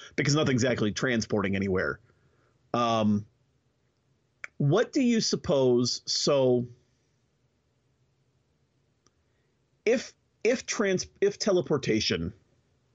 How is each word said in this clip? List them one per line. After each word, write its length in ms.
because 180
nothing's 300
actually 280
transporting 640
anywhere. 460
Um, 500
what 340
do 100
you 180
suppose? 840
So, 600
if, 280
if 220
trans-, 400
if 180
teleportation 920